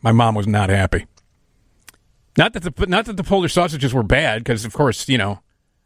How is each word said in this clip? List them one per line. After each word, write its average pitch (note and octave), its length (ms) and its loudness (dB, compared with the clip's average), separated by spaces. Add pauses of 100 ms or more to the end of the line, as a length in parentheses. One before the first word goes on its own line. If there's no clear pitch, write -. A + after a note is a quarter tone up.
My A#2 80 2
mom A#2 240 4
was G#2 140 -2
not G#2 220 2
happy. F#2 360 0 (1300)
Not E3+ 180 4
that F3 100 -8
the, - 220 -4
not F#3+ 180 0
that G#3+ 120 -10
the F#3+ 60 -4
Polish F3+ 300 0
sausages D3 420 0
were B2+ 80 2
bad, A#2+ 420 0
'cause A2+ 200 -4
of A#2 80 -10
course, - 360 0
you C3 100 2
know, G2+ 220 -4 (460)